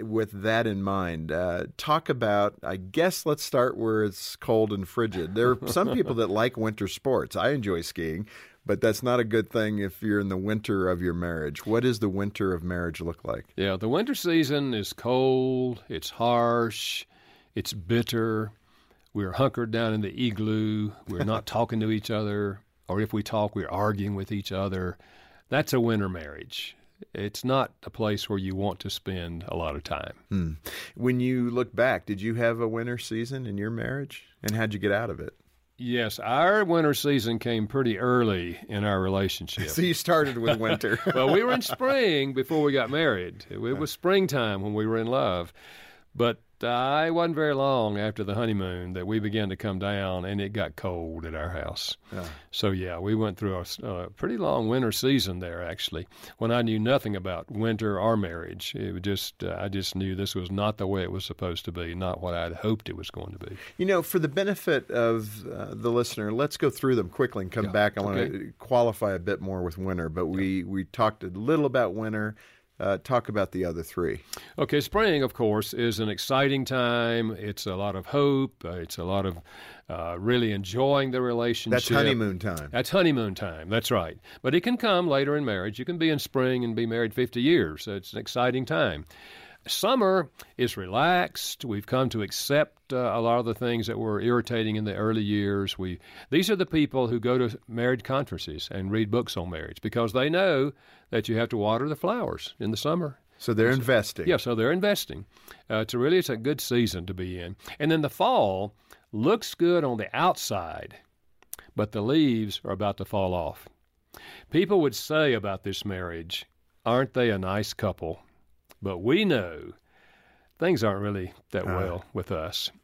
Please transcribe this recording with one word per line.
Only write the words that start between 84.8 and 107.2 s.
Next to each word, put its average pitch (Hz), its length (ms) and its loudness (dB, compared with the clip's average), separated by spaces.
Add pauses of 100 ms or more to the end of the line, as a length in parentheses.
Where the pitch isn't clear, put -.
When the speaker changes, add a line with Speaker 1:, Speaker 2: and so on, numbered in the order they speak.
Speaker 2:
later 139 300 4
in 147 80 0
marriage. 104 320 -2
You 123 80 -6
can 175 140 -4
be 165 100 6
in 151 80 4
spring 127 460 2
and 113 120 0
be 117 120 0
married 113 260 0
fifty 123 300 0
years. 120 400 4
So 101 120 -6
it's 95 180 -10
an 107 60 -6
exciting 123 460 0
time. 113 400 0 (600)
Summer 190 640 2 (280)
is 123 180 0
relaxed. 131 880 0
We've 104 240 -4
come 131 220 2
to 113 120 -2
accept, - 720 0
uh, 131 60 0 (160)
a 117 80 0
lot 117 180 4
of 120 60 -2
the 113 80 0
things 117 340 -2
that 110 100 -4
were 107 220 -2
irritating 113 560 2
in 107 80 -2
the 104 120 -2
early 110 260 0
years. 101 560 0
We, 92 220 -6 (320)
these 175 180 4
are 214 80 2
the 180 80 2
people 135 420 2
who 117 120 0
go 123 180 2
to 120 200 0 (100)
marriage 117 360 0
conferences 95 680 -4
and 98 200 -4
read 110 180 2
books 117 280 0
on 90 120 -6
marriage 80 320 -10
because 113 300 0
they 127 180 2
know 156 440 2 (380)
that 110 180 0
you 113 80 2
have 113 120 2
to 120 80 -2
water 113 300 2
the 151 80 -4
flowers 190 640 -4
in 107 120 -2
the 113 60 -2
summer. 156 420 -2 (180)
Speaker 1:
So - 160 -2
they're 113 180 6
Speaker 2:
So 131 80 4
Speaker 1:
investing. 110 480 2
Speaker 2:
Yeah, 170 100 4
so 123 160 0
they're 113 180 2
investing. 185 540 -2 (440)
Uh, 110 80 0
it's 110 160 -2
a 123 40 0
really, 147 200 4
it's 175 120 2
a 127 60 0
good 127 240 -2
season 101 460 2
to 95 80 -6
be 90 260 -8